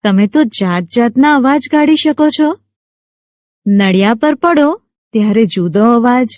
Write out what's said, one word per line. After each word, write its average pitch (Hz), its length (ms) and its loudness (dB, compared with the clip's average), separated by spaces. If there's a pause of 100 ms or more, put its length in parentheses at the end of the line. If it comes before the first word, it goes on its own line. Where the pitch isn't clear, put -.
તમે 202 240 0
તો 302 160 0
જાત 180 400 -4
જાતના 240 520 0
અવાજ 269 260 0 (100)
કાઢી 302 240 2
શકો 302 340 0
છો. 311 300 -2 (1080)
નળિયા 202 480 2
પર 302 200 -2
પડો 330 460 0 (300)
ત્યારે 214 340 0
જુદો 190 500 0
અવાજ 247 320 0 (100)